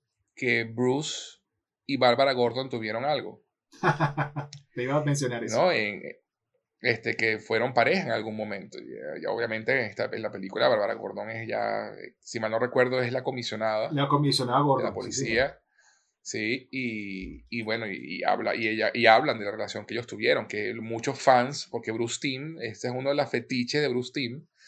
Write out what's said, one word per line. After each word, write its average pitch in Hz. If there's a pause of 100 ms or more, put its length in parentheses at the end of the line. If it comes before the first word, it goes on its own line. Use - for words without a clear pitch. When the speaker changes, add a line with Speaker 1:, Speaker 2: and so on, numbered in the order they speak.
(360)
Speaker 1:
que 117
Bruce 127 (460)
y 139
Bárbara 127
Gordon 123
tuvieron 113
algo. 120 (280)
Speaker 2:
<laughs> -
Te 123
iba 135
a 147
mencionar 135
eso. 113
Speaker 1:
¿No? 180
En, 104 (800)
este, 117
que 110
fueron 117
pareja 139
en 123
algún 110
momento. 104
Y, 57
eh, -
ya -
obviamente 110
en 131
esta, 107
en 110
la 104
película 98
Bárbara 107
Gordon 104
es 113
ya, 107
eh, -
si -
mal 110
no 110
recuerdo, 127
es 120
la 127
comisionada 110
Speaker 2:
La 143
comisionada 139
Gordon, 135
Speaker 1:
de 101
la 101
Speaker 2:
sí, -
sí. -
Speaker 1:
policía. 117 (680)
Sí, 117
y, 101
y 117
bueno, 110
y, 90 (220)
y -
habla, 104
y 113
ella, 110
y 120
hablan 123
de 101
la 101
relación 107
que -
ellos 120
tuvieron, 113
que 104
muchos 113
fans, 131
porque 117
Bruce 113
Timm, 147
este 113
es 123
uno 135
de 143
las 143
fetiches 123
de 143
Bruce 123
Timm, 131 (220)